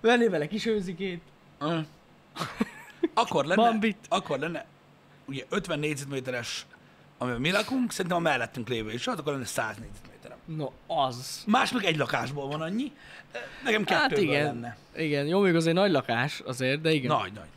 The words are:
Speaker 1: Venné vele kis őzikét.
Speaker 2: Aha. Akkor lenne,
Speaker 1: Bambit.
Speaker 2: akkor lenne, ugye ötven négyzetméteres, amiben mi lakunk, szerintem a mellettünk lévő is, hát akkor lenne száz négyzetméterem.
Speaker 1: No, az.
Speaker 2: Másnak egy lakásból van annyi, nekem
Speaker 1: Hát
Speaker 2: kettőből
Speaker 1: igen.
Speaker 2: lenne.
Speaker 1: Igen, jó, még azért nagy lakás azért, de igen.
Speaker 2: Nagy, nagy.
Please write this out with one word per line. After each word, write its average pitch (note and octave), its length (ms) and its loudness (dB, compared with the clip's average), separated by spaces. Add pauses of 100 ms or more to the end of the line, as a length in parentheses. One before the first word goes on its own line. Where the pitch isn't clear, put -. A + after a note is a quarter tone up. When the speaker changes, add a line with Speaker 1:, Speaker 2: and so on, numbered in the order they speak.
Speaker 1:
Venné A#3 260 6
vele D#3 200 2
kis G#3 180 -4
őzikét. F#3 560 -2 (360)
Speaker 2:
Aha. D#3+ 240 -2 (1300)
Akkor E3+ 320 2
lenne, F#3+ 160 4
Speaker 1:
Bambit. A3 360 2 (120)
Speaker 2:
akkor E3 300 0
lenne, D#3+ 260 -6 (600)
ugye C3+ 240 -8
ötven E3+ 300 -2
négyzetméteres, C3+ 880 -4 (520)
amiben B2 240 -2
mi D#3+ 100 2
lakunk, A3+ 400 0
szerintem F3 260 -2
a E3+ 40 2
mellettünk B2 480 0
lévő A2 220 -2
is, B2 140 -6
hát A#3 140 -4
akkor C#3+ 140 -4
lenne C3 120 -6
száz A2 320 -4
négyzetméterem. - 680 -16
Speaker 1:
No, D#3 260 -8 (160)
az. C3 600 -2
Speaker 2:
Másnak A#3 360 4
egy E3 140 4
lakásból C#3 500 -2
van D3+ 140 -4
annyi, G#3 300 -4 (720)
nekem G#3+ 240 2
Speaker 1:
Hát - 140 4
Speaker 2:
kettőből F3+ 220 4
Speaker 1:
igen. D3 220 4
Speaker 2:
lenne. A#2+ 320 -6 (180)
Speaker 1:
Igen, D3 300 0
jó, F3+ 140 2
még F#3 160 6
azért E3 200 4
nagy G3 160 6
lakás B2+ 480 2
azért, C3 420 -2
de D#3+ 100 2
igen. C#3 260 2
Speaker 2:
Nagy, G2+ 160 -2
nagy. E2+ 240 -14